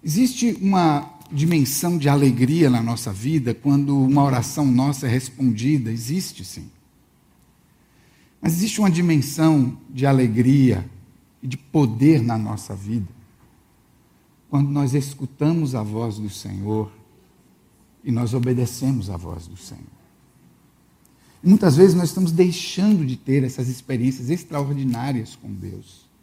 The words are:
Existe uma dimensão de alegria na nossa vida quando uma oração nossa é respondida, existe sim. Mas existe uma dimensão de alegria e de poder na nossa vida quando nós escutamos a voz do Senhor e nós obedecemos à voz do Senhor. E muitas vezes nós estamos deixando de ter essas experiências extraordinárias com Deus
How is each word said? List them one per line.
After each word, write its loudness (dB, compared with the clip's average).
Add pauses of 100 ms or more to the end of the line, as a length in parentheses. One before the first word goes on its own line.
Existe 0
uma 2 (140)
dimensão 0
de 2
alegria 4
na 2
nossa -6
vida -2
quando 0
uma 4
oração 0
nossa 2
é 0
respondida, -2
existe -6
sim. -16 (1700)
Mas 0
existe -2
uma 4
dimensão 2 (100)
de -6
alegria 4 (540)
e -8
de -8
poder 2
na -2
nossa -8
vida -6 (1400)
quando 2
nós 0
escutamos -2
a -4
voz -6
do -8
Senhor -6 (1120)
e -4
nós -2
obedecemos -2
à -8
voz -12
do -20
Senhor. -20 (1600)
E 2
muitas 6
vezes 8
nós 0
estamos -2
deixando 0
de -4
ter 0
essas -4
experiências -4
extraordinárias -6
com -16
Deus -16 (140)